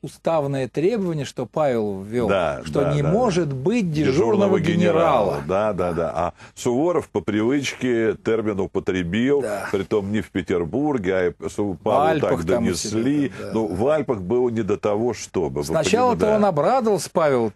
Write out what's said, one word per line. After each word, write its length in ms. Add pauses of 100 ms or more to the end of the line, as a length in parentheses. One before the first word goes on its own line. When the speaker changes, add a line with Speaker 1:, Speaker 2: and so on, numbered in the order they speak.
Speaker 1:
уставное 640
требование, 580
что 220
Павел 560
ввёл, 240
Speaker 2:
Да, 360
Speaker 1:
что 180
Speaker 2:
да, 120
Speaker 1:
не 80
Speaker 2:
да, 100
Speaker 1:
может 380
Speaker 2:
да. 60
Speaker 1:
быть 360
дежурного 680
Speaker 2:
Дежурного 0
генерала. 800
Speaker 1:
генерала. 60
Speaker 2:
Да, 260
да, 200
да. 200
А 200 (200)
Суворов 560
по 120
привычке 920 (100)
термин 360
употребил, 840
Speaker 1:
Да. 300
Speaker 2:
притом 400
не 100
в 80
Петербурге, 880
а 140
и 200
Су-, 220
Speaker 1:
В 60
Speaker 2:
Павлу 300
Speaker 1:
Альпах 220
Speaker 2:
так 160
Speaker 1:
там 180
у 40
Speaker 2:
донесли. 600
Speaker 1:
себя, 100
да, 140
Speaker 2:
Ну, 140
Speaker 1:
да. 60
Speaker 2:
в 140
Альпах 340
было 280
не 120
до 160
того, 380
чтобы. 460
Вы 40
Speaker 1:
Сначала-то 520
Speaker 2:
понимаете, 80
да. 100
Speaker 1:
он 100
обрадовался, 680
Павел, 440